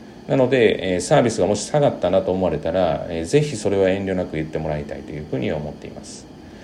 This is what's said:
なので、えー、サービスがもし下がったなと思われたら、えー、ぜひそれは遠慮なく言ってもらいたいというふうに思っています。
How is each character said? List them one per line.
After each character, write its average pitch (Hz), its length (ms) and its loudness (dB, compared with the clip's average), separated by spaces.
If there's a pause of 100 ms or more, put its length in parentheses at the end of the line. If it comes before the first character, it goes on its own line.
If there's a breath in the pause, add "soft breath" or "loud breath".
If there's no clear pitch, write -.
(280 loud breath)
な 139 80 0
の 127 140 4
で、 101 460 4
え - 20 2
ー、 85 40 -2
サ 151 160 4
ー 135 40 6
ビ 120 80 4
ス 107 100 -2
が 90 60 4
も 101 80 4
し - 140 -4
下 151 120 0
が 139 100 4
っ - 100 -4
た 90 100 0
な 95 140 4
と 92 80 -2
思 92 120 0
わ 85 80 2
れ 80 60 -2
た 82 140 -4
ら、 87 380 0
え 82 120 -4
ー、 82 40 -4
ぜ 143 160 4
ひ 147 160 -2
そ 101 120 -2
れ 98 80 2
は 95 140 4
遠 98 160 -2
慮 92 80 -2
な 90 100 -2
く 80 120 -6
言 78 80 -2
っ - 20 -8
て - 100 -6
も 78 120 -4
ら 76 100 -4
い 73 60 -8
た 71 120 -12
い 69 60 -12
と - 80 -14
い 73 80 -10
う 76 100 -10
ふ 135 60 -6
う 131 40 -2
に 110 120 -4
思 76 180 -6
っ - 40 -10
て - 120 -16
い - 60 -14
ま - 120 -16
す。 - 220 -18 (380 loud breath)